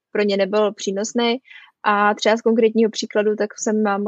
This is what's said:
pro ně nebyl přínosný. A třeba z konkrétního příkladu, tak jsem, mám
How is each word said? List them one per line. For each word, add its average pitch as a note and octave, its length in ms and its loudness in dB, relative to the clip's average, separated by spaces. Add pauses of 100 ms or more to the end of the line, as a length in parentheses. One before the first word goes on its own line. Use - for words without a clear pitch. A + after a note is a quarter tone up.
(120)
pro G3+ 100 0
ně G3+ 140 0
nebyl G3+ 360 0
přínosný. A#3 680 -4 (440)
A G#3 320 2
třeba A3 220 2
z A3+ 60 -10
konkrétního A3+ 480 2
příkladu, G#3+ 460 -2
tak G#3 220 -4
jsem, G#3+ 240 0
mám G3+ 260 -2